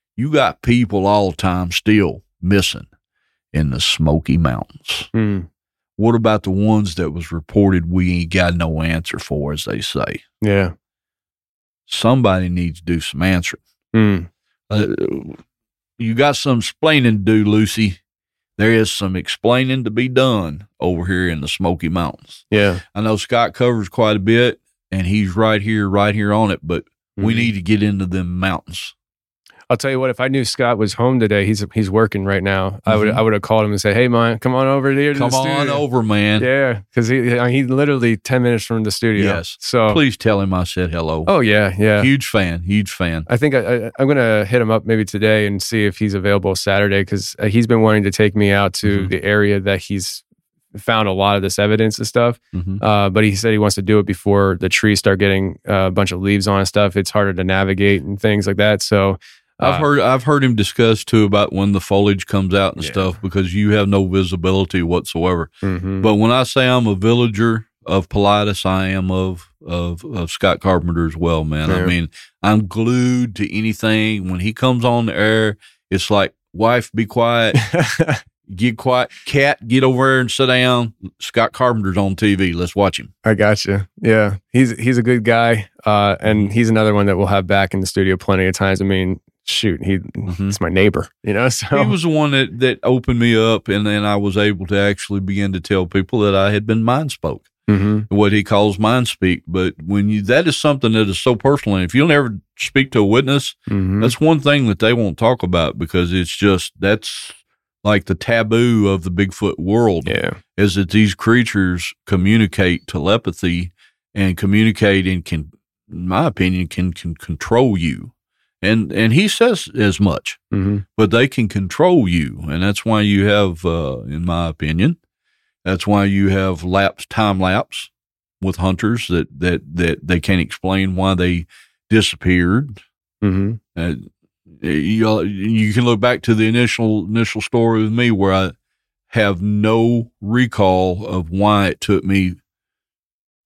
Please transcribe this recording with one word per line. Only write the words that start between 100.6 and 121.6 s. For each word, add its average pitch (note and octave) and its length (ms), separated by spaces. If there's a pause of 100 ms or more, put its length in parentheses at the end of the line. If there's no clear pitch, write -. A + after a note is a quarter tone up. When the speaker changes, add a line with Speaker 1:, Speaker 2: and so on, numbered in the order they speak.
Speaker 1:
that A2 160
is F#2 100
so B2 160
personal. C3+ 420
And F2+ 80
if F2 100
you'll C#3+ 120
never C#3 300 (220)
speak C3+ 320
to A#2+ 80
a G#2 60
witness, C3+ 500 (140)
Speaker 2:
Mm-hmm. G2 320
Speaker 1:
that's A#2 200
one D#3 180
thing C#3+ 280
that G2+ 120
they A2+ 140
won't G#2+ 240
talk A#2 240
about, F2 380
because F2 340
it's F2+ 220
just, G2 440
that's - 520 (520)
like G#2 220
the F2+ 100
taboo A2+ 720
of F#2+ 160
the F2+ 80
Bigfoot F#2+ 480
world, F#2+ 480
Speaker 2:
Yeah. - 240 (260)
Speaker 1:
is G2 160
that F#2+ 160
these G#2 240
creatures G2+ 800 (140)
communicate G2 800
telepathy F2 840 (420)
and F#2+ 220
communicate G2+ 680
and F#2 180
can, D2+ 280 (400)
in F2 160
my G2 180
opinion, F2+ 420
can, F2+ 260
can E2 200
control A2 640
you. C#2 360 (480)
And, G#2 300
and A2+ 220
he E3 140
says A#3 500
as G2+ 220
much, F#2 400 (120)
Speaker 2:
Mm-hmm. G2+ 280 (180)
Speaker 1:
but G#2+ 140
they A#2+ 160
can A#2+ 200
control A#2 600